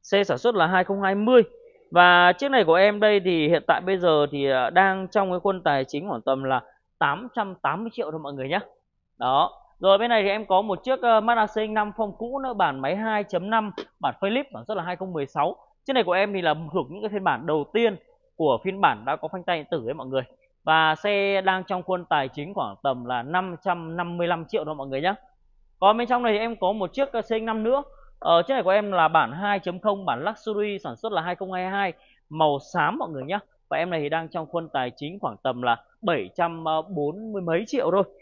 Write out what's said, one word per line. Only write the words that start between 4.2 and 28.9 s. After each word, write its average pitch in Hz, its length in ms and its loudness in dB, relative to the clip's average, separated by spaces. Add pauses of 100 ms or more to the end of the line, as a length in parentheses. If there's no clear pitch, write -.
thì, 139 140 -2
ờ, 131 240 2
đang 190 380 2
trong 185 240 0
cái 180 80 -2
khuôn 190 240 -2
tài 139 220 2
chính 165 240 -8
khoảng 120 120 -6
tầm 135 220 -2
là 131 180 0 (380)
tám 160 360 -2
trăm 196 200 -6
tám 165 280 -4
mươi 226 100 -8
triệu 156 180 -6
thôi 160 120 -10
mọi 143 100 -12
người 135 160 -8
nhá. 180 100 -2 (580)
Đó. 135 420 0 (200)
Rồi, 196 180 6
bên 233 120 0
này 220 140 4
thì 196 60 0
em 208 160 -4
có 190 160 2
một 202 220 -4
chiếc, 254 180 -2
ờ, 226 180 4
Mazda 226 280 2
C 214 220 -4
X - 20 -8
năm 208 240 -2
form 208 160 -4
cũ 240 280 -10
nữa, 262 140 -6
bản 156 260 0
máy 143 160 -2
hai 214 280 -2
chấm 185 260 -4
năm, 214 220 0 (280)
bản 131 200 -2
facelift, 226 240 0 (100)
sản 117 120 -14
xuất 214 120 -6
là 165 60 -6
hai 180 120 -6
không 185 180 -10
mười 147 120 -4
sáu. 151 300 -2 (300)
Chiếc 269 80 -4
này 247 100 4
của 175 80 0
em 196 220 2
thì 185 80 -4
là 156 140 2 (180)
thuộc 143 180 -2
những 202 100 -12
cái 214 80 -6
phiên 196 140 -6
bản 143 220 0
đầu 151 280 0
tiên 226 220 2 (400)
của 139 280 2
phiên 190 180 -4
bản 120 240 2
đã 139 100 -2
có 156 120 -10
phanh 180 160 -10
tay 175 140 -2
điện 151 140 -8
tử 127 160 -4
ấy 135 60 -6
mọi 131 140 -10
người. 131 140 -2 (420)
Và 160 320 2
xe 196 460 0
đang 190 220 0
trong 180 200 -6
khuôn 180 220 -4
tài 143 220 0
chính 147 260 -10
khoảng 147 300 -6
tầm 123 220 -2
là 123 180 -4
năm 180 400 -4
trăm 170 340 -4
năm 175 200 -6
mươi 175 100 0
lăm 165 180 -2
triệu 160 200 -4
thôi 156 100 -6
mọi 139 120 -10
người 135 140 -4
nhá. 190 140 -2 (640)
Còn 208 180 6
bên 240 100 -2
trong 247 160 0
này 226 100 2
thì 208 60 0
em 226 160 -4
có 185 160 0
một 196 220 -4
chiếc, 269 180 -2
ờ, 226 100 -2
C - 40 -8
X 226 180 -2
năm 220 200 -4
nữa. 269 200 0 (360)
Ờ, 170 220 4
chiếc 262 120 -2
này 233 100 0
của 180 60 2
em 202 220 2